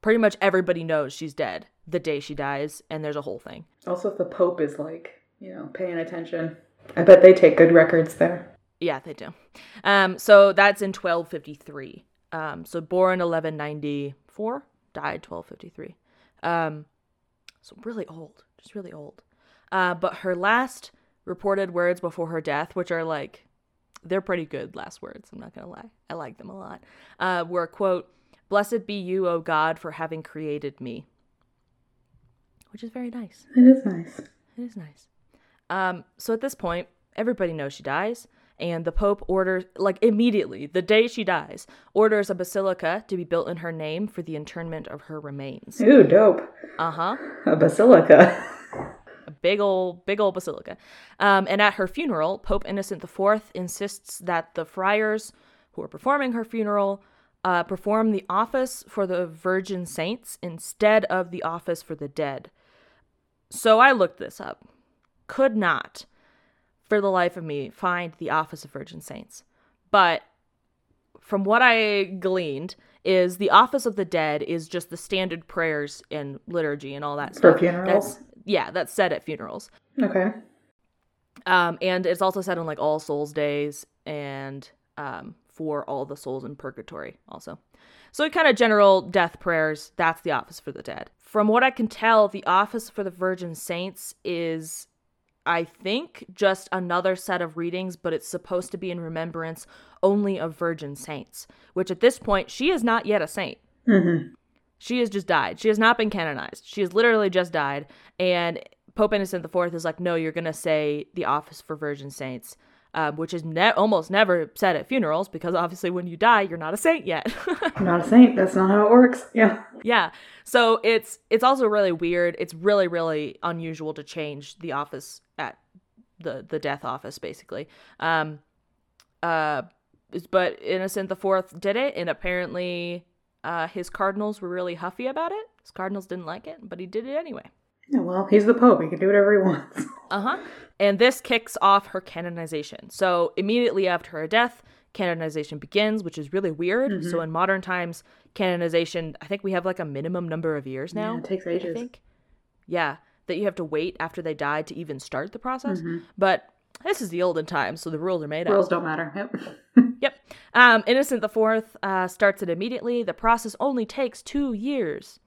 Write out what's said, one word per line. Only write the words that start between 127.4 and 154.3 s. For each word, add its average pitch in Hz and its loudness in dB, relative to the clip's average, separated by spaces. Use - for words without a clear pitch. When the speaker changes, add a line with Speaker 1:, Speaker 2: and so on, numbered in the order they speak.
Speaker 1:
Um, 156 -2
uh, 156 0
but 180 0
Innocent 190 -4
the 190 -4
fourth 190 -2
did 202 -2
it, 269 -2
and 170 -6
apparently, 175 -6
uh, 165 -4
his 175 -10
cardinals 208 -4
were 185 -10
really 180 -6
huffy 180 -10
about 311 -6
it. 440 -10
His - -20
cardinals 190 -8
didn't 180 -10
like 165 -12
it, 320 -16
but 180 -16
he 185 -12
did 214 -8
it 277 -8
anyway. 320 -10
Speaker 2:
Yeah, 262 2
well, 185 -2
he's 208 6
the 226 4
Pope. 233 6
He 156 -4
can 165 -6
do 185 0
whatever 202 4
he 202 6
wants. 185 -2
<laughs> - -20
Speaker 1:
Uh-huh. 226 -4
And 202 4
this 247 4
kicks - -4
off 196 4
her 190 -6
canonization. 165 -10
So 175 0
immediately 202 2
after 175 -2
her 160 -8
death, 233 0
canonization 160 -4
begins, 214 0
which 170 -10
is 147 -10
really 190 -2
weird. 185 -2
Speaker 2:
Mm-hmm. 175 -6
Speaker 1:
So 170 -2
in 160 -6
modern 185 0
times, 180 -6
canonization, 170 -2
I - -20
think 202 -6
we 196 -2
have, 180 -2
like, 185 -4
a 170 -4
minimum 160 -6
number 160 -4
of 139 -8
years 135 -10
now, 214 -4
Speaker 2:
Yeah, 240 -6
it 240 -12
takes 190 -6
Speaker 1:
I 175 -6
Speaker 2:
ages. 170 -4
Speaker 1:
think. 240 -12
Yeah, 160 -4
that 175 -6
you 202 -4
have 190 -4
to 175 -6
wait 156 -6
after 165 -8
they 160 -6